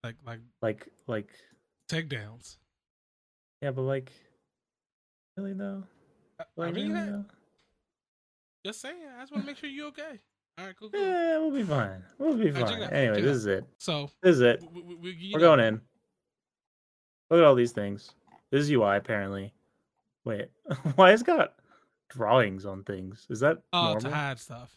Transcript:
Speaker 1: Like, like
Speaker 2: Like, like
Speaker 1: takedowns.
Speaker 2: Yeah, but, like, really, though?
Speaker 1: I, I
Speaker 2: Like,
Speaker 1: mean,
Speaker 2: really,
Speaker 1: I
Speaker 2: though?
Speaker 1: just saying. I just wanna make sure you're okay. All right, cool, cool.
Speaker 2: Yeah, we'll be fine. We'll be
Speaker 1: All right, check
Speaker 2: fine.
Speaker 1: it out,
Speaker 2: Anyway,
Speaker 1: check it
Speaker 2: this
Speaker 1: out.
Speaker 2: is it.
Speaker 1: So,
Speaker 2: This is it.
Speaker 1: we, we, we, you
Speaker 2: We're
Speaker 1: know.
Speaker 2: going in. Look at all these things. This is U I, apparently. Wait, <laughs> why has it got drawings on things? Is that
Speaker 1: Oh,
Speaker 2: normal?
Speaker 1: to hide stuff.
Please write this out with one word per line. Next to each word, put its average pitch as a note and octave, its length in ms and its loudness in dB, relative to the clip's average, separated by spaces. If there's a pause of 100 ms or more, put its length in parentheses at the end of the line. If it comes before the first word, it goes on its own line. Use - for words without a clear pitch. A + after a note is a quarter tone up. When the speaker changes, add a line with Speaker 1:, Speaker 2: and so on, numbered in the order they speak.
Speaker 1:
Like, A#2 120 -14 (100)
like A#2 140 -16 (220)
Speaker 2:
Like, G#2+ 260 -4 (180)
like A2 220 -6 (640)
Speaker 1:
takedowns. B2 640 -10 (1040)
Speaker 2:
Yeah, C#3+ 100 -4
but, C3 100 -6
like, C3 300 -4 (1200)
really, G3 180 -10
though? G3 300 -10 (540)
Speaker 1:
I, E3 40 -16
I - 40 -14 (100)
Speaker 2:
Like, E3+ 180 -6
Speaker 1:
mean, G#3 180 -6
Speaker 2:
really, G#3 160 -6
Speaker 1:
I - 20 -8
Speaker 2:
though? G3+ 140 -10 (1400)
Speaker 1:
just A3 160 -12
saying. D4+ 140 -14 (200)
I B3 40 -20
just C4+ 120 -20
wanna D4 120 -8
make C#4 140 -14
sure D4 120 -14
you're D4 180 -12
okay. D4 300 -16 (400)
All F#3 80 -14
right, F#3 120 -18
cool, G#3+ 120 -20
cool. G4+ 100 -6
Speaker 2:
Yeah, E4+ 380 0
we'll D#4 120 -2
be C4+ 120 -4
fine. G#2+ 400 -2 (160)
We'll D4 180 0
be A3 140 2
Speaker 1:
All - 20 -4
right, C3 80 -4
check A2+ 80 0
Speaker 2:
fine. G3+ 140 -4
Speaker 1:
it - 40 -6
out, - 60 -8
Speaker 2:
Anyway, A#2+ 240 2
Speaker 1:
check G#2 80 0
it - 20 2
Speaker 2:
this C#3+ 60 4
Speaker 1:
out. C3 40 0
Speaker 2:
is G#2+ 100 -4
it. G2 180 -2 (140)
Speaker 1:
So, D3 320 -6 (120)
Speaker 2:
This F3+ 140 8
is B2 60 2
it. A#2+ 200 6 (100)
Speaker 1:
we, F3 100 -18
we, - 140 -18
we, E3+ 160 -14
you F3+ 220 -12
Speaker 2:
We're D#3 60 0
Speaker 1:
know. E3+ 60 8 (100)
Speaker 2:
going B2 40 6
in. A2 200 2 (1500)
Look E3 80 6
at E3 60 10
all C#3+ 100 10
these A#2+ 180 2
things. G2+ 380 -8 (400)
This C#3 120 2
is D3 80 -2
U B2 120 4
I, G2+ 140 4
apparently. G2 580 -6 (680)
Wait, G#2+ 240 -8 (180)
<laughs> D3 300 -6
why F#3 140 10
has A3 100 6
it A#3+ 60 -4
got E4 280 2 (540)
drawings G#2+ 580 0
on G2 160 -12
things? F#2+ 480 -12
Is A2+ 100 -8
that D3+ 180 2 (140)
Speaker 1:
Oh, F3 100 0 (100)
Speaker 2:
normal? G#2+ 100 -2
Speaker 1:
to C3+ 80 -6
hide C#3+ 300 -6
stuff. B2 360 -20